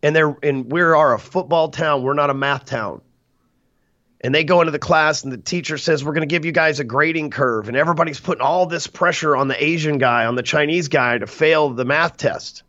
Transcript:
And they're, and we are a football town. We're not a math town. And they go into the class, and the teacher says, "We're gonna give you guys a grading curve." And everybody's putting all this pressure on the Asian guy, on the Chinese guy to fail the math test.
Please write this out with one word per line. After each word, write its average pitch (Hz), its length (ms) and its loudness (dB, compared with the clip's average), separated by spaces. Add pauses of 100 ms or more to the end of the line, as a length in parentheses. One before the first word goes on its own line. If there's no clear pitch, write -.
And 151 120 2
they're, 156 300 2
and 135 260 -2
we 165 120 0
are 156 320 4
a 131 60 -2
football 160 500 -2
town. 151 340 -2
We're 139 120 0
not 147 140 2
a 135 40 0
math 139 320 -2
town. 107 360 -8 (1160)
And 131 160 -2
they 160 80 2
go 175 160 4
into 160 120 2
the 139 80 -4
class, 156 440 2
and 135 80 -8
the 123 60 -10
teacher 156 400 -6
says, 151 260 0
"We're 147 100 -6
gonna 156 120 -2
give 156 180 -2
you 165 80 -4
guys 156 300 0
a - 20 -4
grading 151 460 -2
curve." 113 400 -2
And 123 80 -2
everybody's 160 420 0
putting - 220 -4
all 170 240 2
this 165 220 -6
pressure 165 500 0
on 135 100 0
the 131 160 -2
Asian 151 360 0
guy, 120 260 4
on 120 100 0
the 123 80 -4
Chinese 151 460 0
guy 123 280 2
to 101 100 -6
fail 156 420 2
the 123 160 -4
math 156 320 0
test. - 520 -6